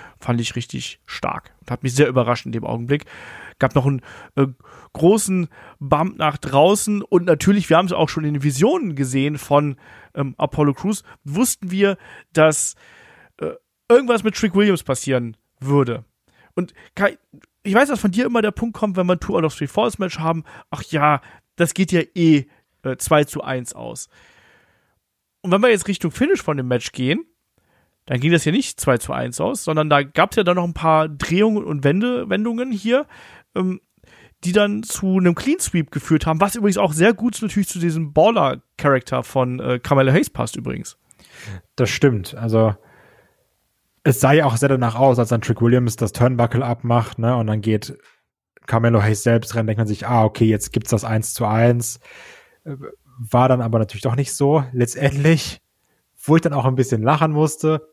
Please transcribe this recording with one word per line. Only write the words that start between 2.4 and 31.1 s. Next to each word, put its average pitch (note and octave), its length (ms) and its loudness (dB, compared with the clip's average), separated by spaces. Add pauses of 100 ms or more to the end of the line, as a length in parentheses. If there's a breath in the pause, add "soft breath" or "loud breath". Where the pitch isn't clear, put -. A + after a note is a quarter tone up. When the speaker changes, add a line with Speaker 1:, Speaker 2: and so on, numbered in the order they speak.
Speaker 1:
in B2+ 80 -10
dem A2+ 120 -6
Augenblick. A#2+ 420 -4 (520 loud breath)
Gab - 160 0
noch C3+ 120 2
einen, C#3 160 -2 (320 loud breath)
äh, C#3 140 2 (440 loud breath)
großen F#3 560 2 (300 loud breath)
Bump D3+ 400 -2
nach D3+ 180 -2
draußen G3 680 2
und F3 220 2
natürlich, F3+ 460 2
wir D#3+ 80 6
haben F#3+ 80 2
es E3 60 -4
auch D#3 160 0
schon D#3 160 -6
in D3 100 -2
den C#3 80 -4
Visionen E3+ 540 0
gesehen C3+ 420 -2
von, C#3+ 380 0 (380 loud breath)
ähm, C#3 220 -6
Apollo D3 380 0
Crews, G3+ 300 -6 (180 loud breath)
wussten F3+ 480 -4
wir, G3 260 2 (360 loud breath)
dass, D#3 420 2 (680 soft breath)
äh, C#2 120 -8 (360)
irgendwas A#3+ 360 4
mit G#3+ 100 -2
Trick F#3+ 220 -2
Williams G3+ 260 2
passieren B2 540 -4 (240)
würde. C3 440 0 (500 soft breath)
Und F3+ 200 -6 (220 soft breath)
Kai, G3 220 -2 (440)
ich G3 120 -2
weiß, C4+ 140 4
dass C4 120 -4
von G#3 100 0
dir G#3+ 160 0
immer A#3 160 0
der G#3 80 0
Punkt A3+ 260 -6
kommt, G3+ 200 -4
wenn F3+ 100 0
wir F3+ 80 2
ein - 60 -4
Two G3+ 160 -4
out E3 80 0
of D3+ 100 -2
Three D3 120 -6
Falls A3 320 -2
Match F#3 200 -6
haben, D#3+ 260 -4 (260 loud breath)
ach - 140 -10
ja, D3 360 0 (360 loud breath)
das F3 180 0
geht F#3 180 0
ja F3 80 2 (140)
eh, D#3+ 320 4 (360 soft breath)
äh, C3 140 -6
zwei D3+ 280 2
zu - 180 -8
eins C3 320 -8
aus. A#2 340 -14 (1300 soft breath)
Und F#3 80 -6
wenn G3 100 4
wir A#3+ 100 4
jetzt G3+ 180 0
Richtung F#3 240 -2
Finish E4 280 0
von D3 160 -4
dem B2+ 120 -4
Match B2 240 -2
gehen, D3 320 -2 (840)
dann B2+ 140 -4
ging D#3 120 2
das E3 120 4
ja D#3 80 0
nicht - 280 -4
zwei B2 180 0
zu - 140 -8
eins B2 280 -6
aus, G#3+ 240 -4
sondern D#3 260 -2
da C#3+ 120 4
gab's D#3 340 -2
ja G#3 80 2
dann F3+ 120 0
noch F3+ 80 0
ein F3 80 -4
paar D#3+ 360 2
Drehungen F#3+ 560 0